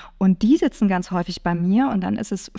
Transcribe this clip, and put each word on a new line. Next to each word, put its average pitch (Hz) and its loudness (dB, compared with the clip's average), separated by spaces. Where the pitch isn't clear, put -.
Und 190 2
die 254 6
sitzen 254 0
ganz 185 -2
häufig 180 -4
bei 170 0
mir 196 2
und 202 -2
dann 190 -2
ist 226 -6
es - -8